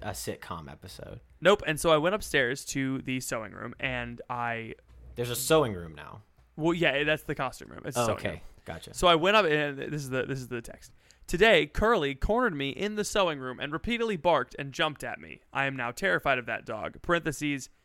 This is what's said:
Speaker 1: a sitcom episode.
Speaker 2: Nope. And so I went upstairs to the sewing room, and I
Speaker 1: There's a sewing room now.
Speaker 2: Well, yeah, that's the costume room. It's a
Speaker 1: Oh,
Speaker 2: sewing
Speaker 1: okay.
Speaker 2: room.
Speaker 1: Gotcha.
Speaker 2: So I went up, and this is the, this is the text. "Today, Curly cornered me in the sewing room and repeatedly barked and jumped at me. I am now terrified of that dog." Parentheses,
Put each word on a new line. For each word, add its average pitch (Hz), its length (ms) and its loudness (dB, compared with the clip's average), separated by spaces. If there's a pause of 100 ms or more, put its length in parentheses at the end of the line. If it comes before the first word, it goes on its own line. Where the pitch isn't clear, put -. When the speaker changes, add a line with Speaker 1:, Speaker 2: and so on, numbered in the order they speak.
Speaker 1:
a 104 100 -8
sitcom 87 580 -10
episode. - 520 -16 (200)
Speaker 2:
Nope. 202 280 6
And 151 100 -2
so 165 140 4
I 156 60 8
went 175 180 2
upstairs 139 500 0
to 135 360 -2
the 127 180 -4
sewing 113 320 -6
room, 104 260 -12
and 120 500 -6
I 117 460 -6 (420)
Speaker 1:
There's 120 120 -2
a 120 80 -4
sewing 143 380 4
room 85 200 -10
now. 73 280 -16 (340)
Speaker 2:
Well, 160 160 2
yeah, 151 320 2
that's 151 200 0
the 156 100 -4
costume - 340 -6
room. - 160 -16
It's 131 140 -4
a - 20 4
Speaker 1:
Oh, 120 60 2
Speaker 2:
sewing 110 120 0
Speaker 1:
okay. 104 120 -6
Speaker 2:
room. 80 100 -8 (240)
Speaker 1:
Gotcha. - 300 -12
Speaker 2:
So - 140 4
I 170 80 10
went 185 200 6
up, 208 80 8
and 151 340 2
this 147 240 -4
is 135 60 -8
the, 127 140 0
this 135 160 -4
is 127 100 -10
the 120 140 -6
text. - 300 -18 (340)
"Today, 180 400 6
Curly 175 480 2
cornered 214 400 0
me 139 160 -2
in 208 240 -4
the 208 100 -2
sewing 180 360 0
room 127 200 -8
and 143 120 -6
repeatedly 226 440 -2
barked 147 420 2
and 139 140 -8
jumped 156 320 -2
at 120 160 -8
me. 78 200 -16 (120)
I 135 140 0
am 139 100 -4
now 120 140 -4
terrified 156 480 2
of 120 80 -6
that 113 180 -4
dog." 107 380 -8
Parentheses, 151 640 0 (160)